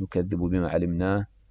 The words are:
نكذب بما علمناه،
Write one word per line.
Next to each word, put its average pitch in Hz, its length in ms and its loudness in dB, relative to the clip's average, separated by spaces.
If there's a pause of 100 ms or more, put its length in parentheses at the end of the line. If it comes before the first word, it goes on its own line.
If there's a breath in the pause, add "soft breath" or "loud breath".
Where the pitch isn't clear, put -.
نكذب 95 380 -2
بما 87 300 0
علمناه، 87 560 0 (260)